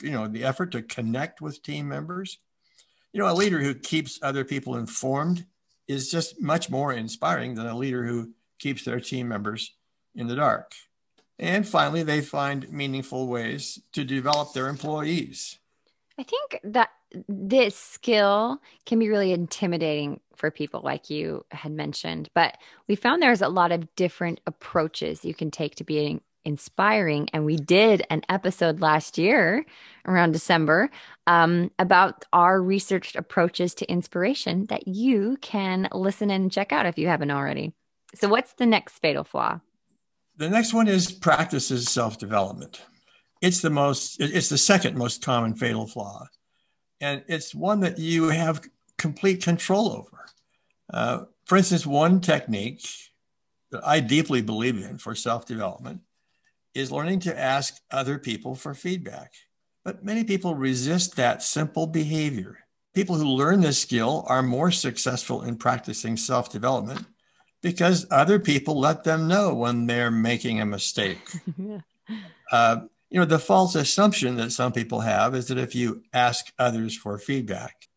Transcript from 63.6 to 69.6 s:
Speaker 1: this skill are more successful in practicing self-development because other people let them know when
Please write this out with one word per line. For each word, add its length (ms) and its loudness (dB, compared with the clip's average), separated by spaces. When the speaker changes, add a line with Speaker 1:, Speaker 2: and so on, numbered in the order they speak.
Speaker 1:
this 180 4
skill 480 0
are 140 2
more 300 2
successful 720 -2
in 140 -6
practicing 580 -2
self-development 920 -2
because 480 2
other 300 6
people 400 0
let 240 2
them 240 0
know 260 4
when 340 0